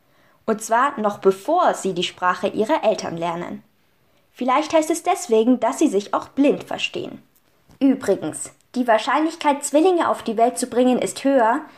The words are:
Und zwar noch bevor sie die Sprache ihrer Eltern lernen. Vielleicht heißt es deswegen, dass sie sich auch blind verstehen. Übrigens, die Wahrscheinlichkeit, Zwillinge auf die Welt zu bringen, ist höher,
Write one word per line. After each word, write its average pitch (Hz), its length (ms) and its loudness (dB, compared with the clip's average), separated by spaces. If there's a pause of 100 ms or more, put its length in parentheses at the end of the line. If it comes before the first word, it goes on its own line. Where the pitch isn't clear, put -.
(440)
Und 214 180 -2
zwar 240 380 0
noch 208 160 -2
bevor 262 560 2
sie 190 220 -4
die 180 80 -4
Sprache 185 460 -2
ihrer - 360 -2
Eltern 196 320 -2
lernen. 175 460 -8 (680)
Vielleicht 262 440 -2
heißt 320 160 2
es 330 120 -2
deswegen, 247 560 2
dass 254 200 -2
sie 311 100 4
sich 202 240 -2
auch - 160 -4
blind 262 360 0
verstehen. - 580 -8 (560)
Übrigens, 226 720 0 (220)
die 247 120 -2
Wahrscheinlichkeit, 277 760 0
Zwillinge 320 460 2
auf 214 120 -4
die 226 140 -4
Welt 240 220 2
zu 247 80 -2
bringen, 247 320 2
ist - 260 -6
höher, 269 380 2 (160)